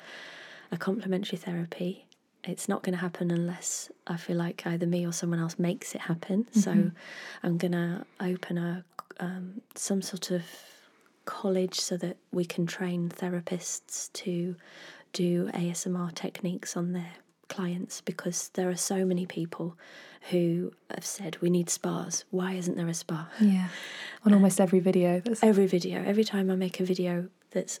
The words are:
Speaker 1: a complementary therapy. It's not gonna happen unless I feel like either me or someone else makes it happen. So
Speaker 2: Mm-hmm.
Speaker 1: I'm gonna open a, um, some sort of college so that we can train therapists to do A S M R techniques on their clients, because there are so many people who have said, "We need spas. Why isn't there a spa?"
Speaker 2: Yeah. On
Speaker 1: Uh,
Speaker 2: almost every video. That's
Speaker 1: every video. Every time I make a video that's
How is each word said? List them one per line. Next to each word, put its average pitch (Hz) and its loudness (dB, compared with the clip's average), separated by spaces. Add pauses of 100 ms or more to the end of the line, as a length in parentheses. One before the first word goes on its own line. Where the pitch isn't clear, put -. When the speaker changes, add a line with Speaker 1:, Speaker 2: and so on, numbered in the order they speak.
(720)
Speaker 1:
a 170 -4
complementary 190 -2
therapy. 175 -4 (380)
It's - -6
not 196 0
gonna 180 0
happen 175 -2
unless 170 -2 (160)
I 175 -2
feel 175 -2
like 170 -2
either 170 0
me 175 2
or 170 -2
someone 170 0
else 165 -2
makes 175 0
it - -10
happen. 190 0
So 196 6
Speaker 2:
Mm-hmm. 196 4 (460)
Speaker 1:
I'm 170 2
gonna 175 0 (140)
open 180 -2
a, 170 -2 (340)
um, 185 -8 (140)
some 196 -2
sort - -6
of 180 0 (840)
college 185 0
so - -2
that 175 -4 (160)
we 175 2
can 170 -2
train 175 -2
therapists - -6
to 175 -4 (560)
do 175 2
A 175 0
S 175 -6
M 180 0
R 175 -2
techniques - -6
on 175 0
their 170 -6 (380)
clients, 180 -4
because - -4
there 180 0
are 180 -2 (160)
so 190 2
many 185 2
people 170 -6 (540)
who 175 2 (220)
have - -8
said, 170 -6 (100)
"We 175 4
need 175 4
spas. 175 -4
Why 185 0 (100)
isn't 175 -2
there 170 -2
a 165 -2
spa?" 165 -6 (120)
Speaker 2:
Yeah. 190 6 (560)
On 208 10
Speaker 1:
Uh, 202 10
Speaker 2:
almost 190 8
every 185 6
video. 180 6
That's 226 -2
Speaker 1:
every 196 8
video. 180 0 (100)
Every 220 6
time 196 0
I 190 2
make 185 -2
a 185 0
video 180 0 (240)
that's - -4